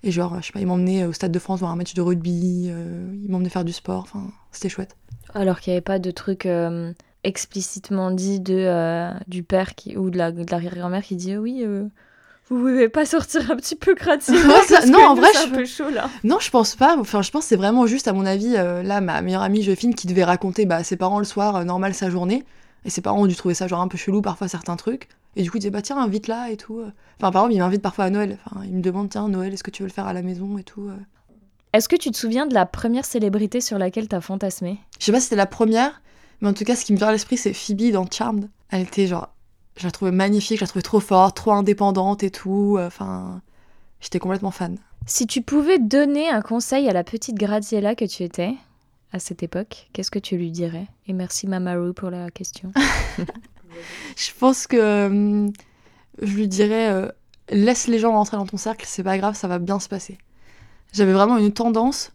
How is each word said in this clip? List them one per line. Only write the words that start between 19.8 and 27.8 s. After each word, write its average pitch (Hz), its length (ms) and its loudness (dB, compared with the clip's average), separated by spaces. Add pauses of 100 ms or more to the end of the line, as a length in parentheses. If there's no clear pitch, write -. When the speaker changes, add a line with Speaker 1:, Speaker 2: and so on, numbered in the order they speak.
Speaker 1:
qui - 140 -6
devait 180 160 2
raconter, 185 420 0
bah, 170 120 0
à 170 60 -4
ses 185 140 -4
parents 190 220 0
le 202 60 0
soir, 202 320 -2
euh, 175 60 -2
normal, 185 300 -2
sa 190 160 -4
journée. 180 340 -2 (420)
Et - 40 -8
ses 185 120 -6
parents 202 200 0
ont 202 60 4
dû 180 80 2
trouver 175 180 -2
ça, 185 140 -4
genre, 175 140 -2
un 185 60 0
peu 180 100 -8
chelou, 202 240 -2
parfois, 196 260 -4
certains 175 300 -8
trucs. 247 320 -8 (260)
Et 196 80 -2
du 170 80 -4
coup, 226 60 -4
ils - 20 -2
disaient, « 202 120 -4
Bah, 202 100 -6
tiens, 277 160 -6
invite-la 226 540 -4
et 214 60 -8
tout. » 220 220 -14 (400)
Enfin, 190 120 0
par 190 120 4
exemple, 233 100 2
ils 196 60 2
m'invitent 185 220 0